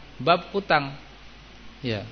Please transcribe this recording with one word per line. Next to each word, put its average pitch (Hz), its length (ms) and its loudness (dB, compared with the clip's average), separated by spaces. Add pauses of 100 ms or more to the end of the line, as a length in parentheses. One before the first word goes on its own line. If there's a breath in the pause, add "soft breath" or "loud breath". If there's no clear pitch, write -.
(220)
bab 175 320 4
utang. 156 400 2 (880)
Ya. 107 300 -2